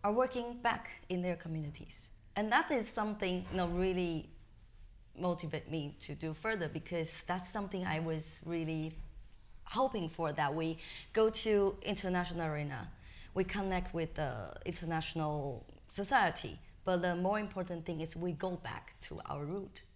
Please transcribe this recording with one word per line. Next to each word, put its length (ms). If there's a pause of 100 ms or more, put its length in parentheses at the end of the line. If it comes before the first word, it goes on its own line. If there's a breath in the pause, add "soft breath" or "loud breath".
are 100
working 500
back 280 (180)
in 140
their 140
communities. 720 (260)
And 160
that 220
is 160
something, 640
you 40
know, 120
really 640 (880)
motivate 520
me 300
to 140
do 200
further, 340
because 580
that's 240
something 360
I 140
was 440
really 500 (720)
hoping 460
for, 240
that 200
we 220 (380 loud breath)
go 160
to 520
international 640
arena, 440 (420 loud breath)
we 100
connect 520
with 200
the 380 (140)
international 1000 (220)
society. 680 (260 loud breath)
But 160
the 160
more 240
important 460
thing 160
is 120
we 180
go 180 (120)
back 320 (140)
to 180
our 180
root. 380 (140)